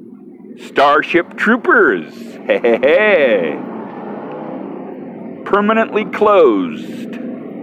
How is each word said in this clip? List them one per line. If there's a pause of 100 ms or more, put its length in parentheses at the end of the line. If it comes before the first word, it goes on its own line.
(580)
Starship
Troopers. (320)
Hey,
hey,
hey. (1900)
Permanently
Closed. (520)